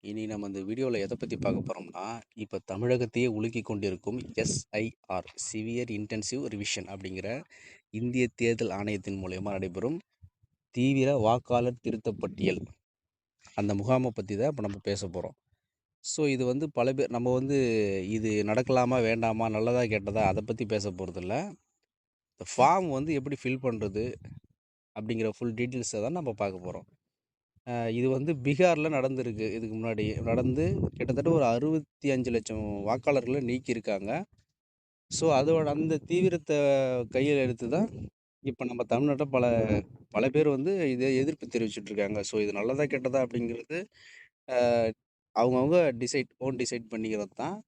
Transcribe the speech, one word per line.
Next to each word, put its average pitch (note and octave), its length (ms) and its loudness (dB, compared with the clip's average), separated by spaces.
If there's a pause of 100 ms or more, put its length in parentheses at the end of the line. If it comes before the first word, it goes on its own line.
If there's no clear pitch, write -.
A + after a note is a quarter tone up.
இனி G#2+ 220 -8
நம்ம G#2 220 -8
இந்த G2 140 -6
வீடியோல A#2 380 -2
எதை A2 180 -2
பத்தி A#2 200 -6
பார்க்க F#2+ 260 -2
போறோம்னா, F2+ 400 -10 (300)
இப்ப G#2 340 -8
தமிழகத்தையே A#2+ 600 0
உலுக்கிக் A2+ 380 -2
கொண்டிருக்கும் G#2 540 -4 (140)
எஸ் - 240 -2 (140)
ஐ G#2+ 120 -2 (240)
ஆர், F#2 220 -6 (100)
சிவியர் A#2 520 -6
இன்டென்சிவ் A2 540 -4
ரிவிஷன் G2+ 420 -6
அப்படிங்கிற F#2+ 400 -8 (680)
இந்திய A#2+ 420 0
தேர்தல் A#2 340 2
ஆணையத்தின் G2+ 500 -4
மூலியமா F#2 320 -4
நடைபெறும் F#2+ 460 -2 (760)
தீவிர C3+ 420 4
வாக்காளர் B2 640 2
திருத்தப் A2 380 -4
பட்டியல், - 420 -2 (960)
அந்த G#2 180 0
முகாமை B2+ 380 2
பத்தி G#2 220 -6
தான் A#2+ 140 0
இப்ப C#3 120 -6
நம்ம G2+ 220 -6
பேச G2 240 -4
போறோம். F2 280 -8 (720)
So D3+ 220 -2
இது C3 180 2
வந்து C#3+ 260 0
பல B2+ 220 2
பேர், C3+ 160 0
நம்ம A#2+ 240 0
வந்து C3+ 240 2 (520)
இது A2 220 0 (120)
நடக்கலாமா, B2 580 2
வேண்டாமா, A2+ 480 2
நல்லதா, A2+ 340 0
கெட்டதா, G#2 420 0
அதை G2 180 2
பத்தி A2+ 220 -4
பேச G#2 260 -2
போறதில்ல. F2+ 440 -6 (920)
இந்த - 180 -14
ஃபார்ம் E3 420 6
வந்து C#3+ 240 -2
எப்படி C#3 240 -2
ஃபில் C3 260 -4
பண்றது A2 420 -2 (880)
அப்படிங்கிற A2 340 -2
ஃபுல் A2+ 240 -4
டீட்டெயில்ஸை A#2+ 480 -4
தான் C#3+ 160 -2
நம்ம C3+ 160 -4
பார்க்க G2 280 -4
போறோம். F2+ 260 -10 (800)
அஹ், A#2+ 240 -4
இது A#2+ 180 0
வந்து C3 240 0
பீகார்ல D3+ 560 4
நடந்திருக்கு. B2+ 640 -2
இதுக்கு A2+ 220 -6
முன்னாடி A2 460 -2
நடந்து B2+ 440 2 (220)
கிட்டத்தட்ட C3+ 440 -2
ஒரு D#3 140 6
அறுபத்தி C#3+ 680 0
அஞ்சு B2+ 200 0
லட்சம் A2 340 -2 (180)
வாக்காளர்களை B2+ 600 0
நீக்கியிருக்காங்க. A2+ 680 -2 (1000)
So - 220 -2
அதோட D3+ 360 4
அந்த D#3 360 0
தீவிரத்தை E3+ 540 2 (500)
கையில் C#3 280 2
எடுத்து B2 320 0
தான் E3 200 2 (540)
இப்ப C3 220 -4
நம்ம B2 180 -4
தமிழ்நாட்டுல C#3 460 2
பல, B2+ 160 4 (640)
பல G#2+ 180 2
பேர் D3+ 200 4
வந்து C#3+ 240 2 (180)
இதை B2+ 260 2
எதிர்ப்பு C#3 300 0
தெரிவிச்சுட்டு A2 420 -2
இருக்காங்க. G#2 340 -2
So G#2+ 160 -2
இது G#2 140 0
நல்லதா, B2 300 0
கெட்டதா C3+ 380 0
அப்படிங்கிறது, A#2 580 -2 (720)
அஹ், A#2+ 420 4 (440)
அவங்கவங்க B2+ 440 6 (180)
டிசைட், B2 420 -2
ஓன் B2+ 200 -4
டிசைட் A#2 300 -4
பண்ணிக்கிறது A2 460 -4
தான். E3 220 -6 (100)